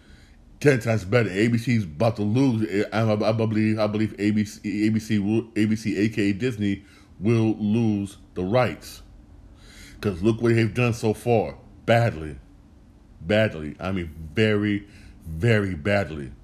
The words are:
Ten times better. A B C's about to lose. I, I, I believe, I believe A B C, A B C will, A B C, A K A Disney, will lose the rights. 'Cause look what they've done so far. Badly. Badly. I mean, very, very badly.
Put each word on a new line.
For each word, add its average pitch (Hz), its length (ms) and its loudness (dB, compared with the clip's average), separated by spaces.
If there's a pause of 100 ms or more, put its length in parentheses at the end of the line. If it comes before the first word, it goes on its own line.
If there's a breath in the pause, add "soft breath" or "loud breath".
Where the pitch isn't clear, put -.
(580 soft breath)
Ten 135 220 4
times 113 240 -2
better. 101 260 0
A 101 180 2
B 117 80 2
C's 113 280 0
about 90 320 0
to 104 60 -4
lose. 110 720 0
I, 104 60 0
I, 107 300 2
I 113 40 4
believe, 110 460 2
I 107 80 0
believe 107 320 -2
A 104 120 2
B 107 140 2
C, 104 420 -2
A 110 40 2
B 110 80 2
C 110 200 -2
will, 107 380 0
A 107 100 2
B 107 100 0
C, 107 220 -4
A 104 100 2
K 104 220 0
A - 20 2
Disney, 101 520 -4 (340 loud breath)
will 110 400 2
lose 104 580 0 (180)
the 90 80 -4
rights. 101 600 -2 (960 loud breath)
'Cause 92 220 -4
look 113 180 2
what 117 140 2
they've 113 180 2
done 120 220 0
so 110 180 0
far. 104 440 0 (280)
Badly. 80 520 0 (840)
Badly. 85 580 0
I 90 120 -4
mean, 87 180 -4 (240)
very, 104 520 2 (400 loud breath)
very 98 480 0
badly. 78 580 -2 (120)